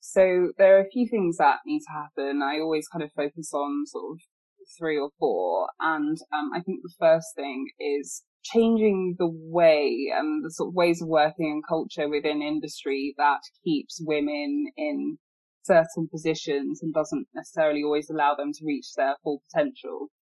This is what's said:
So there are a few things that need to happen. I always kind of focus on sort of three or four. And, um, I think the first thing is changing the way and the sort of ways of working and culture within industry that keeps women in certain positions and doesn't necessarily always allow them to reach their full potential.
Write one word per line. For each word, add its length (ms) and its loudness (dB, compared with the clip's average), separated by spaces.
So 560 4
there 200 8
are 60 8
a 100 -2
few 160 0
things 300 0
that 280 4
need 140 -2
to 120 -18
happen. 480 -6
I 200 -2
always 260 -2
kind 160 -8
of 140 -8
focus 360 -6
on 340 -4
sort 260 -10
of 60 -14
three 180 -2
or 220 -4
four. 480 0
And, 360 0
um, 220 -2
I 60 -4
think 220 -6
the 140 -18
first 380 4
thing 320 -8
is 420 -4
changing 760 2
the 100 2
way 840 2
and 300 0
the 80 -8
sort 160 -4
of 60 -10
ways 280 2
of 60 -6
working 420 2
and 180 -6
culture 400 -2
within 320 0
industry 760 -4
that 220 2
keeps 360 -2
women 680 -2
in 420 -6
certain 440 2
positions 720 -4
and 140 -6
doesn't 400 -2
necessarily 480 -2
always 260 0
allow 280 2
them 160 -6
to 120 -12
reach 220 -4
their 280 0
full 260 -4
potential. 560 -4